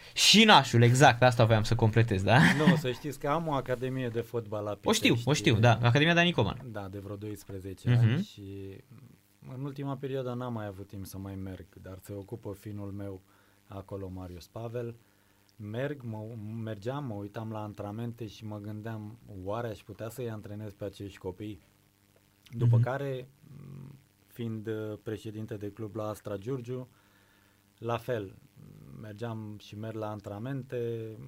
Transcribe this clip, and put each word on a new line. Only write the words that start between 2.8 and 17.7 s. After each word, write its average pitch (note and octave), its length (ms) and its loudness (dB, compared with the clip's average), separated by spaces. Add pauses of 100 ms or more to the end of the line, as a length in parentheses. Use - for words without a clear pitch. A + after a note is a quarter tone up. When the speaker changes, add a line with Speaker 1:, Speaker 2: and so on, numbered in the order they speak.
Speaker 2:
știți C3+ 280 -8
că D3 80 -4
am D#3+ 200 0
o D#3 40 -2
academie B2+ 580 -2
de A2+ 120 -2
fotbal G#2+ 420 -6
la G#2 200 -6
Speaker 1:
O - 80 4
știu, A3+ 220 4
o - 40 6
Speaker 2:
Pitești. C3+ 220 2
Speaker 1:
știu, A2+ 200 4
da, A2+ 220 6
Academia C#3+ 320 6
Dani E3+ 180 4
Coman. G#2+ 300 0 (100)
Speaker 2:
Da, G2+ 200 -10
de G2 80 -10
vreo G2+ 160 -10
doisprezece G2 720 -8
Speaker 1:
Mhm. B2 100 6
Speaker 2:
ani B2 240 4
și G#2+ 200 -12 (1120)
în C3 60 -10
ultima C#3 320 -6
perioadă C3+ 380 -6
n-am B2 200 -6
mai G#2+ 120 -6
avut G2 220 -10
timp G2 180 -12
să F#2+ 120 -14
mai G2 180 -10
merg, F#2+ 300 -10 (160)
dar F#2 200 -14
se - 120 -14
ocupă G2+ 460 -10
finul G2+ 320 -10
meu G2 300 -10 (460)
acolo, G2 460 -10
Marius F2+ 340 -12
Pavel. A#2 480 -10 (600)
Merg, B2+ 480 -8
mă, A2 200 -8 (400)
mergeam, A2 420 -8
mă A2+ 80 -8
uitam G#2 380 -10
la G#2+ 120 -8
antrenamente G#2+ 640 -10